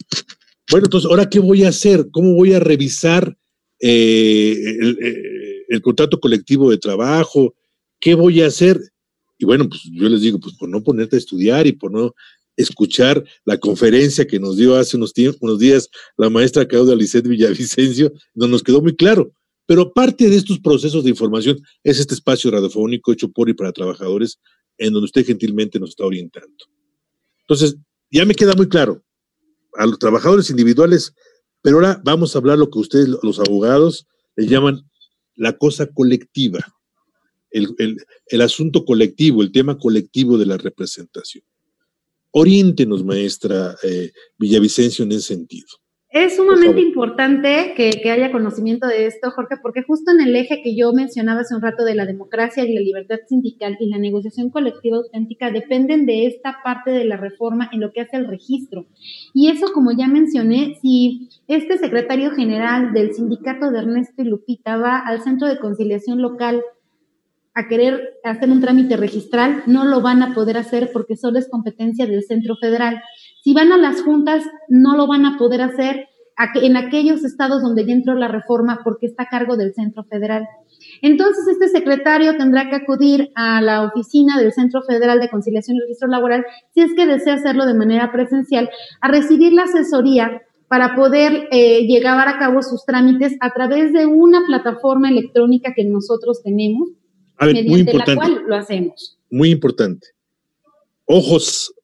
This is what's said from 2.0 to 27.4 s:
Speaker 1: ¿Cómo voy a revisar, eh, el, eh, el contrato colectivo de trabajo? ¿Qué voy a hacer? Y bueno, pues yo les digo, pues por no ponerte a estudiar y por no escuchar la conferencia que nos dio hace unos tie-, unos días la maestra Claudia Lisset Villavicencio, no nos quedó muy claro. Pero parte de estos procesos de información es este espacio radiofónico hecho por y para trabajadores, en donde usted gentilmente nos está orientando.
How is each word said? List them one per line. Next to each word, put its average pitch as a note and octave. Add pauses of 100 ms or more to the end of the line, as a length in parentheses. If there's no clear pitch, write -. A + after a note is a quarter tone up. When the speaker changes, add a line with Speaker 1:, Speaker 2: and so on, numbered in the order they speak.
Speaker 1:
¿Cómo F3+
voy F#3
a F#3
revisar, E3 (420)
eh, A2 (280)
el, A2+
eh, G#2
el A2+
contrato C3
colectivo C3+
de G#2+
trabajo? B2+ (460)
¿Qué E3+
voy E3
a D#3
hacer? F3+ (600)
Y -
bueno, C3
pues - (140)
yo G2
les A2
digo, G#2+
pues -
por F2+
no G#2
ponerte A2+
a A#2+
estudiar A2+
y C#3
por F#2+
no A#2 (440)
escuchar C3 (220)
la G2+
conferencia A#2+
que G#2
nos F#2+
dio B2+
hace B2+
unos G#2+
tie-, B2+
unos A2
días C3 (300)
la A2
maestra A#2+
Claudia B2+
Lisset A#2
Villavicencio, B2 (220)
no A#2
nos A#2+
quedó C#3
muy E3
claro. F#3+ (320)
Pero F3+
parte B3+
de G3+
estos G3
procesos D3
de B2+
información A2 (260)
es C#3
este C#3+
espacio B2
radiofónico G#2+
hecho A2
por A#2
y A2+
para F#2+
trabajadores, F#2+ (380)
en A2
donde G#2
usted B2+
gentilmente G#2+
nos F2
está -
orientando. F2+ (960)